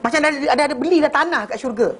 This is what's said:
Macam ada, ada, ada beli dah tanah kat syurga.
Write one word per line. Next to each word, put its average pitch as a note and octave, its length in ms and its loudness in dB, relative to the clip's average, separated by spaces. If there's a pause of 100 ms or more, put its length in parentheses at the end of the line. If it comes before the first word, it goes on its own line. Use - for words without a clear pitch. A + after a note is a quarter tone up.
Macam A#3+ 160 0
ada, D4+ 120 2 (200)
ada, B3+ 160 2
ada C#4+ 100 -2
beli D#4+ 220 2
dah D4 160 2
tanah D4+ 320 0
kat G#3 160 -10
syurga. A3+ 380 -2